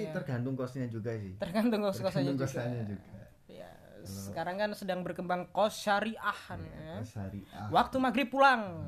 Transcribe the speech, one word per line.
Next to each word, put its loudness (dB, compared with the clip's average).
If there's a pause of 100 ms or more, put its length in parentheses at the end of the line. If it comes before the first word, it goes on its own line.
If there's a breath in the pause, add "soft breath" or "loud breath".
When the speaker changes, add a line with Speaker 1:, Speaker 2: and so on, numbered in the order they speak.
Speaker 1:
iya. -6
Speaker 2:
tergantung 0
kosnya -4
juga -4
sih. -6
Speaker 1:
Tergantung 2
kos-, 0
Speaker 2:
Tergantung -2
Speaker 1:
kosannya 2
juga. 0
Speaker 2:
kosnya -2
juga. -8 (260)
Speaker 1:
Ya, -16 (280)
Speaker 2:
Kalau -10
Speaker 1:
sekarang -4
kan 0
sedang -2
berkembang -2
kos 2
syariah 2 (300)
Speaker 2:
Iya, -8
Speaker 1:
ya. -10
Speaker 2:
kos -6
syariah. -8
Speaker 1:
Waktu 6
maghrib 4
pulang, 8 (240)